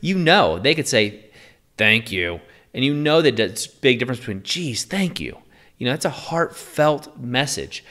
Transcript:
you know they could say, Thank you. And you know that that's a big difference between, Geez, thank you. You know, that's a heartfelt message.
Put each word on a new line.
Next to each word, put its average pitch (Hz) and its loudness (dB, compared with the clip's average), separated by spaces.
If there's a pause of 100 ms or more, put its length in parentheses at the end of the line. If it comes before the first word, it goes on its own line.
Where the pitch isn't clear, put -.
you 185 0
know 156 4
they 135 2
could 156 -4
say, 107 0 (520)
Thank 110 4
you. 87 -4 (340)
And 127 -2
you 143 2
know 151 2
that 143 4
that's 107 -2
a - -18
big 127 4
difference 123 -4
between, 95 -8
Geez, 156 -6
thank 190 -4
you. 71 -10 (400)
You 127 -8
know, 123 0
that's 160 -4
a 185 2
heartfelt - -2
message. 123 -4